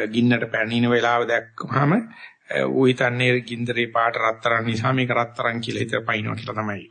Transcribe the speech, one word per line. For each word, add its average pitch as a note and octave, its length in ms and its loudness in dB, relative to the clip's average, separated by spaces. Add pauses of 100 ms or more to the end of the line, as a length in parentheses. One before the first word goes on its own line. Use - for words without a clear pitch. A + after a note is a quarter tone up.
ගින්නට A#2 400 2
පැනින A2+ 420 0
වෙලාව A#2+ 360 2
දැක්කම, C3+ 640 0
අ, - 720 -4
ඌ C3 200 2
හිතන්නේ B2 560 2
ගින්දරේ A#2 480 -4
පාට A#2 300 0
රත්තරන් A2+ 460 0
නිසා A#2 280 0
මේක C3 180 2
රත්තරන් A#2 500 0
කියලා A2+ 220 -4
හිතලා A2+ 220 -2
පයින්නවා A2 320 -2
කියලා A2 220 -8
තමයි G#2 320 -6